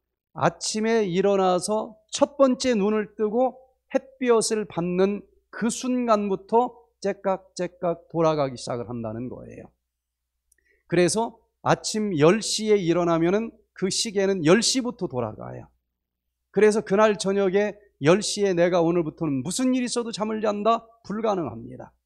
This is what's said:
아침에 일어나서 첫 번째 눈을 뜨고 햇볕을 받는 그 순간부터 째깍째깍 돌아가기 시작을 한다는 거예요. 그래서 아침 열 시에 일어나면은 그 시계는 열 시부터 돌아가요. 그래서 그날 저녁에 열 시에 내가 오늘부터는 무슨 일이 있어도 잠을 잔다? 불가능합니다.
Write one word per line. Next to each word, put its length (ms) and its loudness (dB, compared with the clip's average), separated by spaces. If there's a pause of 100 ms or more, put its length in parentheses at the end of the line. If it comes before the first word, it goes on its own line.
(340)
아침에 720 0
일어나서 920 0 (140)
첫 240 0
번째 380 2
눈을 420 0
뜨고 440 -2 (360)
햇볕을 720 0
받는 560 -2 (280)
그 200 -4
순간부터 1040 0 (260)
째깍째깍 1080 -4
돌아가기 480 0
시작을 320 -8
한다는 400 -8
거예요. 340 -16 (1200)
그래서 520 0 (220)
아침 580 -2
열 220 6
시에 340 0
일어나면은 760 2 (220)
그 160 -4
시계는 560 -2
열 160 6
시부터 460 -2
돌아가요. 600 -8 (840)
그래서 300 4
그날 360 2
저녁에 600 0 (240)
열 200 4
시에 320 -2
내가 280 2
오늘부터는 640 -2
무슨 320 -2
일이 100 -2
있어도 260 -4
잠을 300 -6
잔다? 460 0 (160)
불가능합니다. 920 -6 (120)